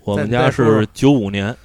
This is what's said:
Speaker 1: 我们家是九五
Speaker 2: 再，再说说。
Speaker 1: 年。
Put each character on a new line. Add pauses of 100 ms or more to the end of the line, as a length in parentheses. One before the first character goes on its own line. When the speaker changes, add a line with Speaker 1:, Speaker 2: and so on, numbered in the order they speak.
Speaker 1:
我
们
家
是
九
五
Speaker 2:
再，
再
说
说。
Speaker 1:
年。